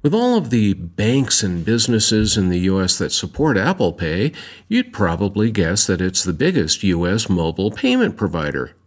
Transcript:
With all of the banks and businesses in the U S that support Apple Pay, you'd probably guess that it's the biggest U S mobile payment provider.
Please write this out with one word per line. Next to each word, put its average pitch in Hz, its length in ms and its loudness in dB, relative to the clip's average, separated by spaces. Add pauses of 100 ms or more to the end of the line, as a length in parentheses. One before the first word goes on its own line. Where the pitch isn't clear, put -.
With 147 120 2
all 240 220 2
of 151 140 0
the 107 240 2
banks 107 680 0
and 87 200 -2
businesses 110 720 2
in 92 140 2
the 90 100 0
U 95 220 2
S 92 160 0
that - 160 -4
support 135 420 0
Apple 98 380 0
Pay, 90 400 -2 (340)
you'd 240 240 0
probably 101 580 0
guess 101 380 0
that 90 140 0
it's 92 240 -2
the 90 80 -2
biggest 123 500 0
U 87 240 2
S 107 220 -2
mobile 90 420 0
payment 247 460 0
provider. 73 580 -4 (120)